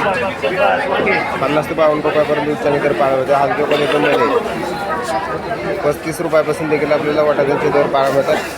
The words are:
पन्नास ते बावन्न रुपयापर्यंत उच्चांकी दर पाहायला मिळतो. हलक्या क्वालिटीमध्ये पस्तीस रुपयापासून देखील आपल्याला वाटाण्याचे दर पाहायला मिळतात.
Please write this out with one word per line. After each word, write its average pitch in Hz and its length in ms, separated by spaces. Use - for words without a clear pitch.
पन्नास 147 260
ते 160 60
बावन्न 151 280
रुपयापर्यंत 147 460
उच्चांकी 147 300
दर 139 140
पाहायला 135 240
मिळतो. 131 180
हलक्या 143 320
क्वालिटीमध्ये 147 600
पस्तीस 147 360
रुपयापासून 151 480
देखील 147 240
आपल्याला 147 300
वाटाण्याचे 147 460
दर 143 180
पाहायला 135 280
मिळतात. 151 220